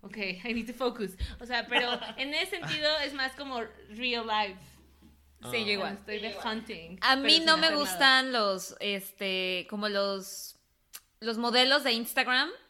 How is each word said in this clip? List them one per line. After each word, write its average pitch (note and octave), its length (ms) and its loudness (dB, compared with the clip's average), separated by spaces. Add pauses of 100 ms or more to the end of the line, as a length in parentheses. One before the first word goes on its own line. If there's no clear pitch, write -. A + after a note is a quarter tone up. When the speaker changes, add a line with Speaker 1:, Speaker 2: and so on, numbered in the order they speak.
Speaker 1:
"Ok, G3 140 -16 (300)
I A#3 80 -2
need A#3 140 -2
to A#3+ 60 -10
focus". A#3+ 380 -2 (300)
O B3 40 -14
sea, A#3 220 -4
pero A#3+ 220 2 (260)
en C4+ 180 -6
ese F#4 240 -2
sentido D4+ 320 -2 (100)
es C#4+ 160 -4
más C4 180 -4
como C4+ 260 -6 (300)
real A#3 380 -2
life. G#3 300 0 (960)
Speaker 2:
Sí, A3+ 140 0
yo G#3 60 0
Speaker 3:
Ah. - 0 -
Speaker 2:
igual. G3 340 -2
Speaker 1:
Cuando G#3+ 80 -10
estoy G#3 60 -6
de G#3+ 180 -8 (120)
hunting, F#3+ 520 -8
Speaker 2:
A B3+ 160 6
mí D4 220 6
Speaker 1:
pero E4 80 0
Speaker 2:
no D#4+ 60 8
Speaker 1:
sin D#4+ 80 4
Speaker 2:
me D#4+ 60 4
Speaker 1:
hacer D#4+ 40 4
nada. D4+ 40 0
Speaker 2:
gustan C4+ 560 4
los, G3+ 480 0
este, F#3+ 920 -4
como G#3 200 -4
los, G3 680 -4 (600)
los A3 180 -4
modelos B3+ 460 4
de B3+ 80 2
Instagram B3 580 2 (200)